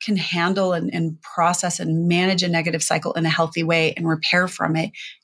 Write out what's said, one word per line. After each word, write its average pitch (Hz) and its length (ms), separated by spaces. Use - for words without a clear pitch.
can 208 160
handle 180 560
and, 170 200
and 165 280
process 175 580
and 165 280
manage 180 340
a 180 60
negative 165 340
cycle 165 320
in 165 120
a 160 40
healthy 165 340
way 160 320
and 165 120
repair 160 400
from 165 280
it, 165 160